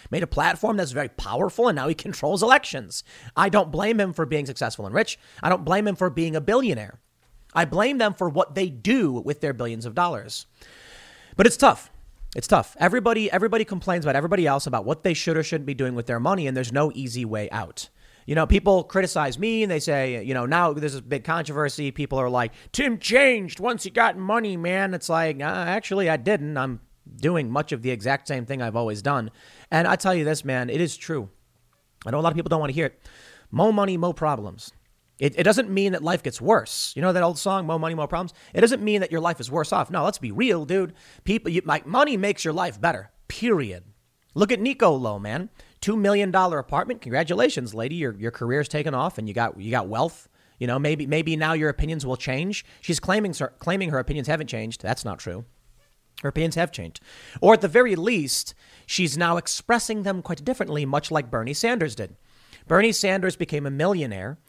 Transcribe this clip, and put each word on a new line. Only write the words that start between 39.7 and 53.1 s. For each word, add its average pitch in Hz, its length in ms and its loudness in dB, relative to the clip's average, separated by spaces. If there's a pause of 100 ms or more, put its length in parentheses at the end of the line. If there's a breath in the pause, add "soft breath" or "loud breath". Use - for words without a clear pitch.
off. 165 180 0
No, 160 140 0
let's 202 140 -2
be - 120 -6
real, 175 340 0
dude. 180 280 -2 (320 loud breath)
People, 202 260 0
you, 165 140 0
like, 151 220 0
money 254 300 2
makes 196 280 0
your 156 100 -2
life 165 260 -4
better, 110 300 -2 (160)
period. 135 560 -2 (520)
Look 196 180 4
at 185 80 0
Nico 233 320 4
Lowe, 113 260 -2
man. 117 300 -6 (320 soft breath)
Two 214 160 0
million 202 340 4
dollar 180 300 2
apartment. 175 400 -4
Congratulations, 147 760 0
lady. 131 220 -6
Your, 131 180 -4
your 107 160 -6
career's 127 380 -2
taken 151 260 -4
off 147 240 -2
and 110 80 -6
you 101 80 -8
got, 117 260 -2
you 110 120 -6
got 107 160 0
wealth. 127 400 -4 (320 soft breath)
You 123 80 -2
know, 127 100 0
maybe, 151 260 0
maybe 156 300 0
now 156 180 0
your 156 160 0
opinions 147 380 -4
will 127 100 -2
change. 156 480 -4 (160 soft breath)
She's - 200 -2
claiming, 202 320 0